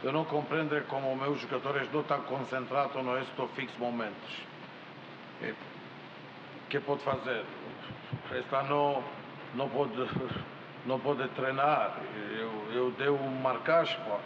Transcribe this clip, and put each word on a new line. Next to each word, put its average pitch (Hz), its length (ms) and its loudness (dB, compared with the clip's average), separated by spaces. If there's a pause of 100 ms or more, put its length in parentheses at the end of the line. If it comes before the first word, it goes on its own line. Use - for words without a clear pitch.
Eu 127 80 2
não 156 120 4
compreendo 151 640 2
como 135 280 0
meus 135 260 0
jogadores 131 500 0
não 147 100 4
estão 143 200 2
concentrados 131 800 0
no 127 140 2
estes 127 380 -2
fixos 127 240 -6
momentos. 117 680 -2 (960)
E 57 100 -2 (1200)
que 139 100 0
pode 139 220 0
fazer? 127 420 0 (880)
Esta 131 320 0
não, 143 420 4 (520)
não 131 120 2
pode, 123 400 2 (800)
não 127 140 2
pode 131 300 2
treinar. 131 680 4 (400)
Eu, 110 340 -4
eu 123 200 4
dei 135 180 2
um 135 320 2
marcasco 131 840 4